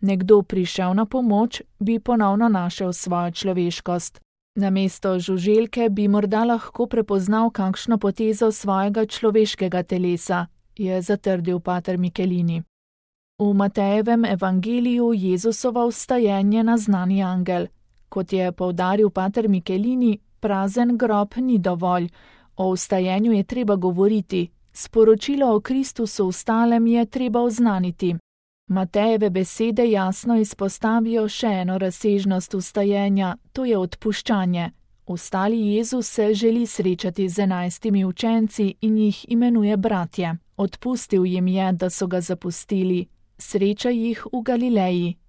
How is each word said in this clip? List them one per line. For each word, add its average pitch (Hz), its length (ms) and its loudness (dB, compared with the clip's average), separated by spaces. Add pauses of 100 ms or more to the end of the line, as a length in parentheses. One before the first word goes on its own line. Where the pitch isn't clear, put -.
nekdo 196 420 4
prišel 185 560 -2
na 220 80 0
pomoč, 233 560 0 (160)
bi 220 220 0
ponovno 220 500 2
našel 180 420 -2
svojo 175 380 -2
človeškost. 175 880 -4 (400)
Namesto 190 600 0
žuželke 208 680 2
bi 208 200 0
morda 208 360 2
lahko 240 420 -2
prepoznal 220 680 0
kakšno 202 480 -2
potezo 220 480 0
svojega 202 560 0
človeškega 202 760 0
telesa, 180 640 -2 (300)
je 185 240 -2
zatrdil 180 600 -2
pater 180 380 -4
Michelini. 175 640 -2 (800)
V 202 120 2
Matejevem 208 720 2
evangeliju 233 880 0
Jezusovo 220 720 0
vstajenje 214 760 2
naznani 202 640 2
angel. 180 420 -2 (420)
Kot - 240 -6
je 180 200 0
poudaril 185 580 0
pater 202 380 -2
Michelini, 208 680 0 (220)
prazen 208 580 0
grob 208 380 0
ni 247 220 2
dovolj. 180 500 0 (480)
O 185 180 0
vstajenju 190 580 0
je 202 100 2
treba 214 340 0
govoriti, 185 720 0 (220)
sporočilo 226 840 2
o 208 40 0
Kristusu 233 680 -2
vstalem 233 580 2
je 233 200 2
treba 240 340 -2
oznaniti. 196 760 0 (540)
Matejeve 202 600 2
besede 220 600 0
jasno 196 480 0
izpostavijo 220 880 0
še - 180 -6
eno 185 320 0
razsežnost 190 760 0
vstajenja, 202 840 0 (160)
to 262 120 -4
je 233 140 2
odpuščanje. 185 920 -2 (380)
Vstali 190 580 -2
Jezus 226 400 -2
se 214 280 0
želi 226 320 2
srečati 185 600 -2
z 175 100 -4
enajstimi 190 680 0
učenci 220 760 0
in 220 180 2
jih 214 320 0
imenuje 233 460 2
bratje. 180 600 -2 (200)
Odpustil 202 720 -2
jim 185 220 0
je, 185 240 0
da 180 180 -2
so - 160 -4
ga 180 140 -2
zapustili. 180 840 -4 (360)
Sreča 202 480 -2
jih 233 420 -2
v 247 100 -4
Galileji. 196 760 0 (120)